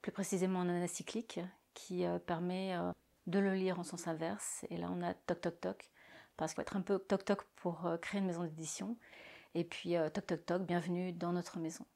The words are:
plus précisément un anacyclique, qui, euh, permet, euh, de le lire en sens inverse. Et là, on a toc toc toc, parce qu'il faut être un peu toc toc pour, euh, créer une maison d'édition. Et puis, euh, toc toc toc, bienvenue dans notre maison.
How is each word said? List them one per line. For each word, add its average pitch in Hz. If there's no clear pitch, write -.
plus 185
précisément 185
un 180
anacyclique, 175
qui, 180
euh, 175
permet, 180
euh, 175
de 180
le 196
lire 185
en 175
sens -
inverse. 165
Et 170
là, 175
on 180
a 180
toc -
toc 170
toc, -
parce 156
qu'il -
faut -
être -
un 190
peu 190
toc 190
toc -
pour, 170
euh, 170
créer 196
une 190
maison 170
d'édition. 160
Et 165
puis, 170
euh, 156
toc -
toc 160
toc, 180
bienvenue 175
dans 175
notre 175
maison. 160